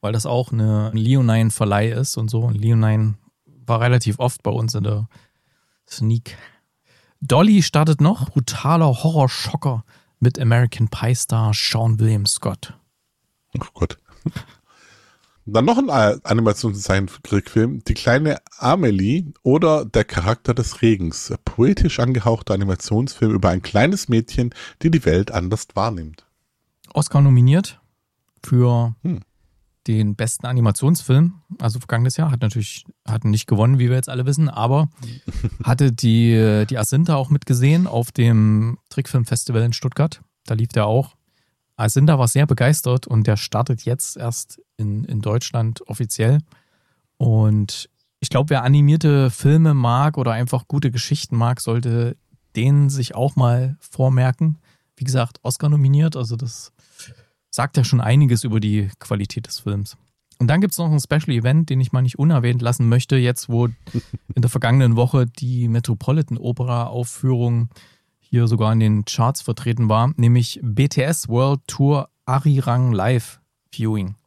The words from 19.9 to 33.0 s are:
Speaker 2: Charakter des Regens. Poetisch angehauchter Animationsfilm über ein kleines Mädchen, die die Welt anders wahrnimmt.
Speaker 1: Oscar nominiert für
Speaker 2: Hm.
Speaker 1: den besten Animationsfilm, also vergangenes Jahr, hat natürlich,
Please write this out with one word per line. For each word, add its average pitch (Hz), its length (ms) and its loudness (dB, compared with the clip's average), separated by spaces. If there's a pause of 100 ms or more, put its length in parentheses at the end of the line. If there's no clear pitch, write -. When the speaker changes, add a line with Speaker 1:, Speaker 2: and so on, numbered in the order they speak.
Speaker 2:
Charakter 107 520 -2
des - 260 -6
Regens. 95 500 0 (140)
Poetisch 151 540 0
angehauchter 120 560 0
Animationsfilm 104 760 -2
über 98 180 2
ein 90 120 0
kleines 151 480 0
Mädchen, 120 460 -2 (260)
die 165 80 2
die 160 160 2
Welt 90 260 2
anders 92 440 -4
wahrnimmt. 90 500 -8 (680)
Speaker 1:
Oscar 147 280 0
nominiert 135 580 4 (640)
für 120 600 0
Speaker 2:
Hm. 170 180 -6 (640)
Speaker 1:
den 107 300 0
besten 113 320 -6
Animationsfilm, 131 960 0 (180)
also 113 200 -4
vergangenes 123 380 -2
Jahr, 160 140 0
hat 120 100 -2
natürlich, 107 440 -6 (220)